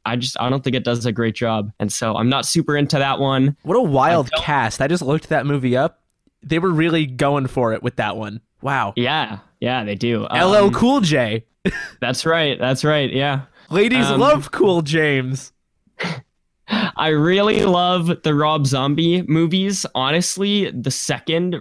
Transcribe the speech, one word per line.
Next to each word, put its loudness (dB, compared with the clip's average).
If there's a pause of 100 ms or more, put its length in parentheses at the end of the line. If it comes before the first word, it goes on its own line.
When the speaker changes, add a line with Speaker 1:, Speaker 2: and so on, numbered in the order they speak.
Speaker 1:
I -4
just, -6
I -2
don't -2
think -2
it -2
does -2
a 0
great -2
job. -2
And -4
so -4
I'm 2
not 0
super 0
into 0
that 0
one. 2 (100)
Speaker 2:
What 0
a 4
wild 2
Speaker 1:
I -6
don't -4
Speaker 2:
cast. 0
I 0
just 0
looked -2
that 0
movie 0
up. -2 (420)
They -2
were 0
really 2
going 0
for 0
it -8
with -4
that -4
one. -10 (220)
Wow. -2
Speaker 1:
Yeah. -2 (200)
Yeah, -2
they -6
do. -2
Speaker 2:
L 2
L 6
Speaker 1:
Um, 2
Speaker 2:
Cool 4
J. 0 (280)
<laughs> -10
Speaker 1:
That's -4
right. 0
That's 0
right. 2
Yeah. 0 (260)
Speaker 2:
Ladies 2
Speaker 1:
Um, 2
Speaker 2:
love 2
Cool 2
James. -2 (460)
<laughs> -8 (960)
Speaker 1:
I -2
really 2
love 2
the 2
Rob 2
Zombie 2
movies. 0 (100)
Honestly, 0
the -6
second -2